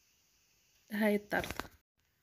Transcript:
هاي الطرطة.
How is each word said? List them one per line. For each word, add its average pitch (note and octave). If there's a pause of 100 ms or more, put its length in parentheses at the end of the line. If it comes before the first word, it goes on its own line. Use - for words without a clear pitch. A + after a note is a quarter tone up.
(920)
هاي G#3
الطرطة. - (580)